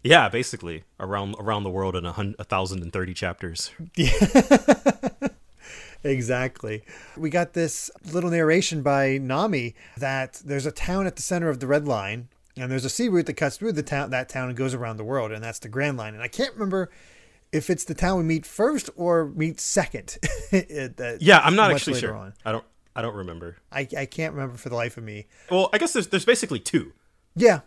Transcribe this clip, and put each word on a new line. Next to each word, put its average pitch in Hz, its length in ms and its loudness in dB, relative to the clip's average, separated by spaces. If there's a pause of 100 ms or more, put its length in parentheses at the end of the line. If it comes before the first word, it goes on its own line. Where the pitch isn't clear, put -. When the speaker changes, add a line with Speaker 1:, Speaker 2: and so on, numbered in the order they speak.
Speaker 1:
Yeah, 139 220 8
basically 92 560 -6 (160)
around, 98 380 -4
around 104 240 -2
the 98 80 -4
world 95 260 -2
in 87 80 -4
a 87 80 -6
hun-, 101 260 -4
a 98 60 -12
thousand 95 380 -2
and 85 100 -10
thirty 92 220 -4
chapters. 87 560 -6 (260)
Speaker 2:
Yeah. 156 160 4
<laughs> - 1160 4 (720)
Exactly. 123 800 -4 (340)
We 156 140 -4
got 170 240 0
this - 360 -4 (220)
little 175 160 -2
narration 165 540 2
by 139 340 2
Nami 135 580 -2 (220)
that 131 480 -4
there's 139 220 -4
a 151 60 -2
town 190 340 -2
at 180 100 -6
the - 60 -10
center 170 260 -2
of 135 120 -2
the 131 60 -6
Red 147 220 2
Line, 113 400 -4 (300)
and 127 120 -6
there's 131 140 -2
a 131 60 -4
sea 240 180 0
route 180 180 4
that 151 80 -6
cuts 143 220 -2
through 220 160 -2
the 151 100 -2
town, 139 280 -4
that 127 180 -2
town, 127 200 -6
and 127 80 -6
goes 131 180 -2
around 113 240 -6
the 107 60 -10
world, 117 280 -2
and 107 100 -8
that's 113 180 -10
the - 100 -14
Grand 135 260 -2
Line. 107 160 -8
And 107 100 -12
I 123 60 -6
can't 254 240 -4
remember 190 380 -2 (640)
if 151 180 -2
it's 175 140 0
the 165 100 -6
town 185 240 2
we 170 60 2
meet 160 200 0
first 254 520 0
or 170 320 2
meet 156 320 -4
second. - 600 -4
<laughs> - 300 -4
It, 147 480 -2
uh, 120 200 -6
Speaker 1:
Yeah, 180 220 10
I'm 175 140 6
not 208 160 6
Speaker 2:
much 143 80 2
Speaker 1:
actually 143 140 -2
Speaker 2:
later 123 140 -2
Speaker 1:
sure. 107 80 -6
Speaker 2:
on. 98 180 -16 (100)
Speaker 1:
I 110 80 -2
don't, 110 120 -4 (300)
I 120 80 -6
don't 113 140 -4
remember. 85 400 -10 (160)
Speaker 2:
I, 135 160 -6 (100)
I 139 80 -4
can't 160 280 -6
remember 135 240 -8
for - 100 -14
the 120 80 -6
life 117 220 -4
of 117 60 -14
me. 107 220 -14 (240)
Speaker 1:
Well, 185 220 2
I 214 60 2
guess 330 160 0
there's, 208 140 -2
there's 190 180 0
basically 220 340 2
two. - 320 -2 (420)
Speaker 2:
Yeah. 185 320 6